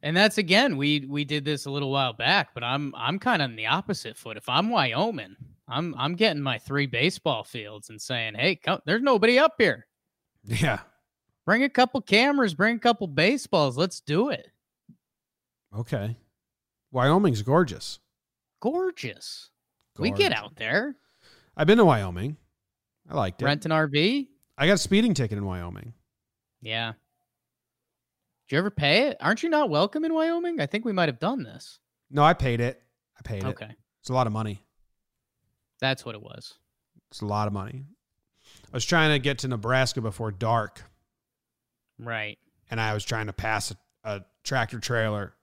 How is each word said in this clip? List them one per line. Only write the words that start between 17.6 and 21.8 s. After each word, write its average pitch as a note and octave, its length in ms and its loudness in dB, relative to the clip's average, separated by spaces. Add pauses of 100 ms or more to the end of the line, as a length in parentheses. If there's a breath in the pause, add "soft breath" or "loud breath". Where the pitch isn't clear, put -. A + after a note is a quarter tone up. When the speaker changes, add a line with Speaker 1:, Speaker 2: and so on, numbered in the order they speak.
Speaker 1:
Gorgeous. E4 920 -6 (480)
We A#3+ 120 0
get G4+ 220 2
Speaker 2:
Gorgeous. A2 60 -2
Speaker 1:
out G#2 180 -12
there. G3 400 -2 (600 soft breath)
Speaker 2:
I've D#3 100 0
been G#3+ 120 8
to A3 60 8